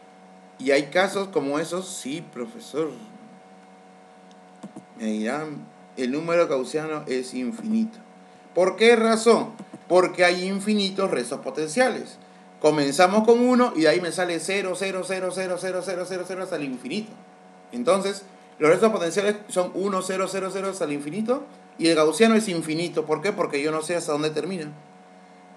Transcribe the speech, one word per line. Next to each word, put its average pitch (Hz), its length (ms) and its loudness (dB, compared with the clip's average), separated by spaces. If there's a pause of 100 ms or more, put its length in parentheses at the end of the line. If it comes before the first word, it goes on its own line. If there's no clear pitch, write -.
(600)
Y 131 100 0
hay 147 140 4
casos 190 440 -2
como 143 300 -2
esos, 175 300 -6
sí, 151 440 -10
profesor. 123 580 -8 (2000)
Me 110 80 -8
dirán, 143 600 -6 (300)
el 127 160 -4
número 165 340 2
gaussiano 151 600 -4
es 127 260 -6
infinito. 113 640 -4 (560)
¿Por 185 220 2
qué 233 180 8
razón? 220 560 4 (380)
Porque 175 360 4
hay 180 220 2
infinitos 196 640 0
restos 127 300 -2
potenciales. 156 800 -2 (420)
Comenzamos 156 640 4
con 233 160 6
uno 247 340 4
y 160 80 2
de 156 60 6
ahí 170 120 4
me 165 120 -4
sale 175 260 -2
cero, 190 380 -4
cero, 185 280 -4
cero, 185 280 -4
cero, 180 280 -4
cero, 185 220 -4
cero, 180 240 -6
cero 185 380 -8
hasta 175 120 -4
el 147 80 -6
infinito. 139 460 -8 (640)
Entonces, 185 500 0 (380)
los 151 80 6
restos 202 240 6
potenciales 196 440 0 (120)
son 180 260 -2
uno, 190 280 -2
cero, 190 260 -2
cero, 190 240 -4
cero 190 180 -4
hasta 185 140 -6
el 147 80 -2
infinito, 208 540 -4 (320)
y 165 100 2
el 165 80 4
gaussiano 160 380 6
es 214 120 2
infinito. 160 600 -2
¿Por 151 160 0
qué? 202 100 0
Porque 147 300 -2
yo 156 100 -2
no 156 80 -2
sé 175 160 -4
hasta 160 160 -4
dónde 151 160 0
termina. 156 420 -6 (880)